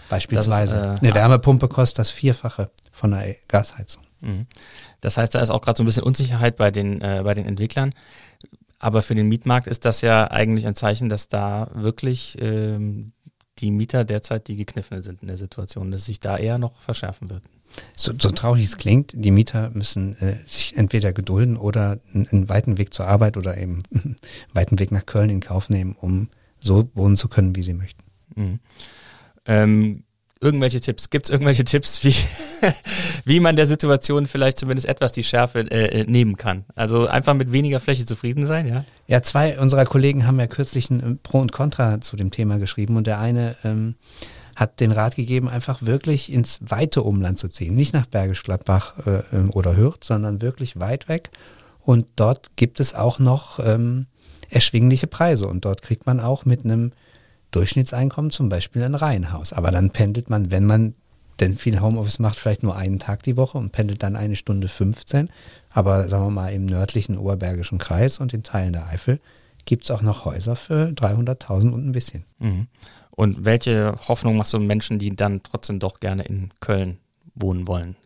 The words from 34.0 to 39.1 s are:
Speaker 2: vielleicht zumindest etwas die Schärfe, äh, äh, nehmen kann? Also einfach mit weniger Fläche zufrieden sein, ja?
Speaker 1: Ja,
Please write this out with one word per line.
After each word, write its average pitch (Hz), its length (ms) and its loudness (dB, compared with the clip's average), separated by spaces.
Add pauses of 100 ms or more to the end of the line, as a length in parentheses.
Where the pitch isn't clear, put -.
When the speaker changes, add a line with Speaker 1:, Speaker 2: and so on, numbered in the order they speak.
Speaker 2:
vielleicht 135 300 0
zumindest 131 300 -2
etwas 131 240 0
die 120 120 -4
Schärfe, 123 360 0
äh, 110 420 0
äh, - 40 0
nehmen 117 320 4
kann? 95 280 -4 (100)
Also 117 320 2
einfach 135 260 2
mit 131 180 0
weniger 139 280 2
Fläche 127 260 -2
zufrieden 123 400 -4
sein, 156 220 -2
ja? 127 180 -4 (220)
Speaker 1:
Ja, 123 140 4